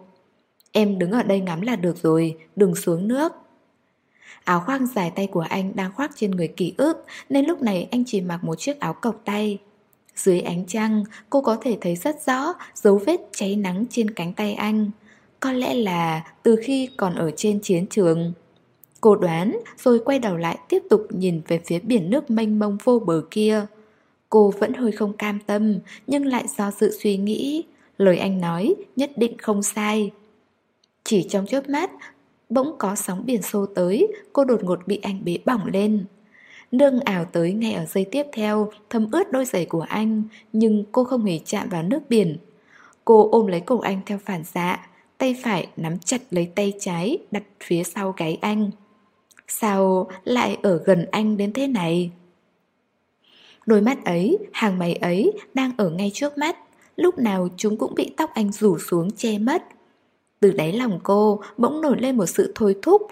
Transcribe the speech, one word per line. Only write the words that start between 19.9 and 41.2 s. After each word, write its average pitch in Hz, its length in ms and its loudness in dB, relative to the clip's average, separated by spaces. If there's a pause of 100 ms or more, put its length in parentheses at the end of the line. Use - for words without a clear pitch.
quay 277 140 0
đầu 202 180 -2
lại 170 220 -4 (100)
tiếp 381 220 0
tục 208 200 4
nhìn 180 380 -2
về 170 160 0
phía 170 140 -2
biển 196 320 0
nước 294 200 0
mênh 214 280 0
mông 208 260 0
vô 247 140 4
bờ 165 320 0
kia. 214 360 0 (640)
Cô 208 280 8
vẫn 240 160 0
hơi 233 180 -2
không 208 200 -4
cam 208 340 -6
tâm, 208 320 0 (280)
nhưng 285 200 0
lại 247 180 0 (140)
do 202 120 -2
dự 208 200 2 (120)
suy 202 140 2
nghĩ. 262 480 -2 (340)
Lời 190 200 6
anh 190 220 -2
nói 175 340 0 (220)
nhất 277 200 -2
định 233 220 0
không 202 240 0
sai. 214 480 -2 (920)
Chỉ 196 180 4
trong 196 240 -2
chớp 269 220 -2
mắt, 302 220 -2 (600)
bỗng 269 280 0
có 202 160 -2
sóng 190 320 -6
biển 240 160 0
xô 202 240 -2
tới, 196 420 2 (240)
cô 277 120 4
đột 247 200 2
ngột 180 220 -4
bị 202 160 -2
anh 196 220 -6
bế 170 220 -2
bổng 233 200 0
lên. 202 380 0 (680)
Nương 262 280 4
ảo 180 240 -2
tới 170 280 0
ngay 220 200 -2
ở 175 140 -4
giây 190 240 -2
tiếp 285 220 -2
theo, 214 380 0 (200)
thấm 220 220 0
ướt 392 200 0
đôi 262 120 0
giày 180 220 -2
của 165 140 -4
anh, 214 420 -2 (300)
nhưng 214 400 2
cô 254 120 2
không 247 200 -2